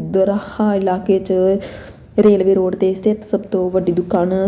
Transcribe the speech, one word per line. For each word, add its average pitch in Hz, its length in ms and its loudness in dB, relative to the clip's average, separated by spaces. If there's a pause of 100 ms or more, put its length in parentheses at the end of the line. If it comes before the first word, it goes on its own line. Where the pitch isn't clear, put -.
(120)
ਦਰਾਹਾ 202 640 0
ਇਲਾਕੇ 190 440 0
'ਚ 190 140 -4 (840)
ਰੇਲਵੇ 196 360 6
ਰੋਡ 185 220 0
'ਤੇ 190 180 0
ਸਥਿਤ 214 300 -2
ਸਭ 202 160 -2 (100)
ਤੋਂ 185 200 -2
ਵੱਡੀ 180 220 0
ਦੁਕਾਨ 175 400 0 (160)